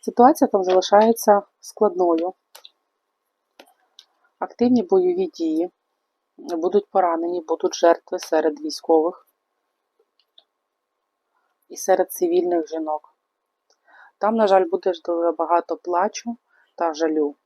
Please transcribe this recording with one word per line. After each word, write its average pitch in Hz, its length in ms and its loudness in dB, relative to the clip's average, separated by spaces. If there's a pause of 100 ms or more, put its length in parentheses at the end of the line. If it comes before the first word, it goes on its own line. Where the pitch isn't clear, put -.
Ситуація 254 440 4
там 196 160 0
залишається 202 760 4 (180)
складною. 180 720 -2 (2000)
Активні 240 440 0
бойові 180 440 0
дії, 160 440 -4 (640)
будуть 175 540 -4
поранені, 175 500 -2
будуть 165 340 -4
жертви 175 440 0
серед 156 420 -4
військових 156 680 -4 (2500)
і 175 80 -20
серед 185 360 0
цивільних 175 560 0
жінок. 156 460 -8 (1040)
Там, 214 160 -2
на 220 120 2
жаль, 190 220 4
буде 185 240 -4
ж 170 120 -8
дуже 170 280 -2
багато 165 440 -2
плачу 196 600 -6 (400)
та 165 180 -4
жалю. 156 520 -2